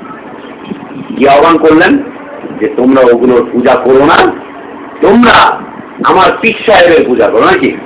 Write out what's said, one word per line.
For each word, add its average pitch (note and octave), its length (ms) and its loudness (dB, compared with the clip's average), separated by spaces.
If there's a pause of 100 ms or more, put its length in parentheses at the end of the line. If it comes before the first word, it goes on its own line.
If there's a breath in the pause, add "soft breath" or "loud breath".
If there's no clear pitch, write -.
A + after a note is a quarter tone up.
(1160)
কি C3+ 100 2
আহ্বান D3 300 4
করলেন? D#3 400 4 (640)
যে G#2+ 180 -4
তোমরা C3 240 2 (100)
ওগুলোর A#2+ 400 2
পূজা B2 240 2
করো C3 300 2
না, F#3 260 2 (720)
তোমরা A3+ 580 2 (440)
আমার F3 280 2 (100)
পীর A3+ 140 -2 (100)
সাহেবের F3+ 420 4
পূজা A2+ 220 2
করো, A2+ 160 2
নাকি? E3 400 0